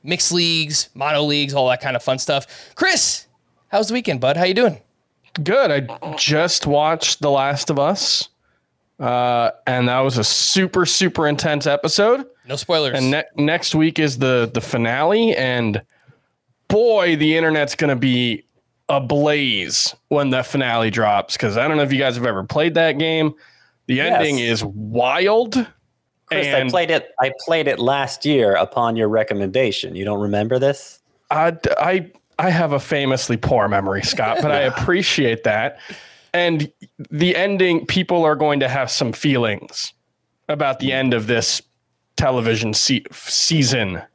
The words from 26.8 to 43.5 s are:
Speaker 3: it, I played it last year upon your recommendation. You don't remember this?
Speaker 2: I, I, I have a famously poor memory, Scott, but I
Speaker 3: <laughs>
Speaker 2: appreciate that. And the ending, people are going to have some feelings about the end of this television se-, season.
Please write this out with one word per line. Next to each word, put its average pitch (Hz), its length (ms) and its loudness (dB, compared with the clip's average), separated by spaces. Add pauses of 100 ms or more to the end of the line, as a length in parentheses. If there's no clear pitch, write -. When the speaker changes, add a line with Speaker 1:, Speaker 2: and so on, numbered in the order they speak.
Speaker 3:
it, - 180 -2 (100)
I 135 200 0
played 165 260 0
it 131 140 0
last 135 440 -2
year 127 300 4
upon 113 400 0
your 110 140 0
recommendation. 101 880 -2
You 95 80 -6
don't 104 160 -2
remember 107 400 0
this? - 400 -2 (320)
Speaker 2:
I, 165 240 0 (220)
I, 180 340 -2 (260)
I 180 120 0
have 165 200 2
a 143 80 0
famously 131 580 -2
poor 110 300 2
memory, 98 360 0
Scott, - 380 -2
but 147 120 0
I 143 80 2
Speaker 3:
<laughs> - 20 2
Speaker 2:
appreciate 131 800 0
that. 110 380 -2 (520)
And 170 380 0 (400)
the 165 240 0
ending, 185 520 0
people 175 380 0
are 151 120 4
going 147 240 2
to 131 80 0
have 127 200 -2
some 120 240 -2
feelings - 840 -2 (540)
about 143 300 -2
the 131 140 -2
end 131 200 2
of 110 140 0
this 113 340 0 (560)
television 113 560 0
se-, - 380 0
season. 123 880 0 (140)